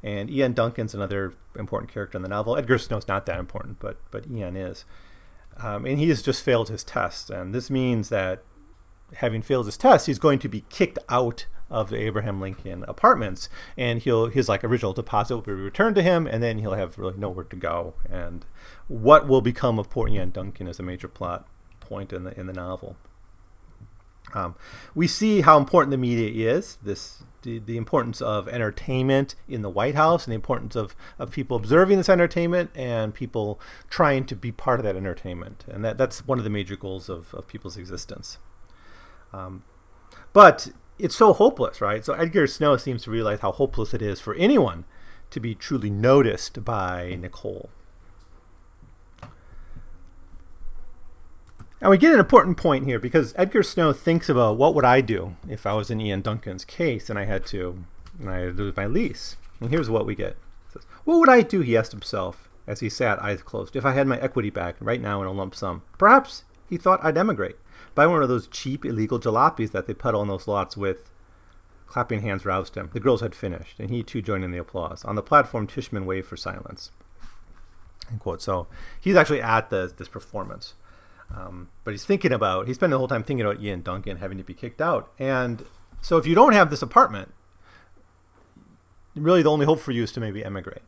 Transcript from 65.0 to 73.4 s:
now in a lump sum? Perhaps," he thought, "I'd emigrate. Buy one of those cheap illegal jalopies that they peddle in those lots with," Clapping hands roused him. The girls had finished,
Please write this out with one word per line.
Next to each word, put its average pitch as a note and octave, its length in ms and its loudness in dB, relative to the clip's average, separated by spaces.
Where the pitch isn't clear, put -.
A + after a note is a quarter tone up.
now G2+ 220 -4
in F#2 40 -6
a F#2 40 -6
lump F#2+ 240 -6
sum? F2+ 260 -8
Perhaps," B3+ 460 6
he F3 80 -4
thought, F#3 260 2
"I'd D#3 140 2
emigrate. D3+ 380 -2
Buy D3 100 6
one E3 160 4
of C3 80 2
those A#2+ 180 0
cheap - 380 -8
illegal A#2 340 -2
jalopies A2+ 520 2
that F#2 160 -4
they G#2+ 80 -8
peddle A2 260 -2
in G#2 60 -2
those F#2+ 200 -6
lots G2+ 300 -2
with," G2 320 -6
Clapping A#2 300 -4
hands G2 240 -6
roused F#2+ 300 -4
him. F2+ 180 -10
The G#2+ 80 -6
girls A#2+ 180 2
had A2 160 -6
finished, E2+ 420 -10